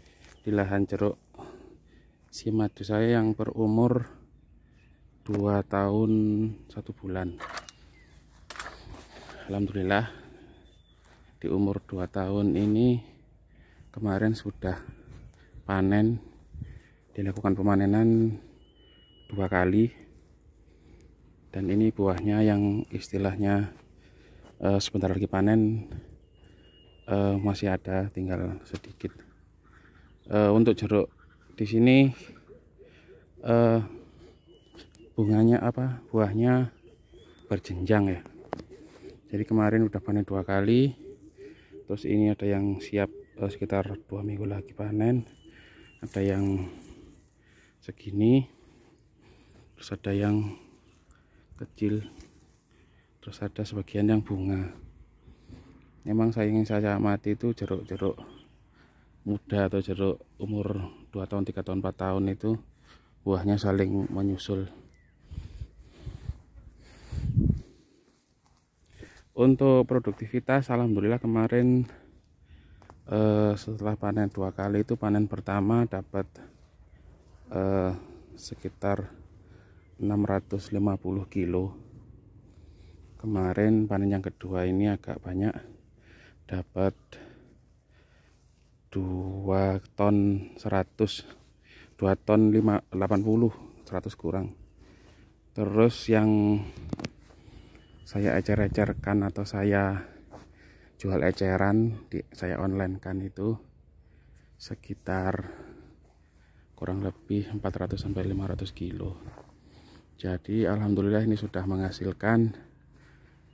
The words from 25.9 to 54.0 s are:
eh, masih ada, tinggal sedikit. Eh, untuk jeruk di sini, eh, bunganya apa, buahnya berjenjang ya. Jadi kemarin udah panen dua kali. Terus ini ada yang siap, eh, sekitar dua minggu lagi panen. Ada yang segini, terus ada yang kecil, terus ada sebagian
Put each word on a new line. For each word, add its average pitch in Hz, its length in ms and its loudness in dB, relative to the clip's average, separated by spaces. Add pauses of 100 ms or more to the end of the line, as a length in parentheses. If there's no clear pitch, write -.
eh, 101 240 2
masih 98 400 0
ada, 95 400 -2
tinggal 92 480 -4
sedikit. - 480 -12 (1200)
Eh, 104 240 6
untuk 117 240 8
jeruk 104 320 2 (480)
di 107 80 -2
sini, 120 300 6 (1500)
eh, 117 360 4 (1300)
bunganya 110 480 4
apa, 123 400 -2 (160)
buahnya 117 560 2 (800)
berjenjang 95 560 0
ya. 87 140 -4 (1120)
Jadi 104 80 -2
kemarin 110 400 4
udah 104 160 -2
panen 104 240 -2
dua 95 240 -4
kali. 113 480 2 (960)
Terus 101 160 -8
ini 104 240 4
ada 101 160 -4
yang 101 320 -2
siap, 101 320 -2 (240)
eh, 101 160 -4
sekitar 98 560 -4
dua 101 160 -8
minggu 101 240 -6
lagi 98 240 -8
panen. 107 560 -2 (720)
Ada 101 240 -4
yang 98 480 -2 (1080)
segini, 110 640 2 (1300)
terus - 160 -20
ada 101 240 -4
yang 104 400 0 (1040)
kecil, 107 480 -6 (1120)
terus - 240 -16
ada 104 240 -6
sebagian 104 400 -2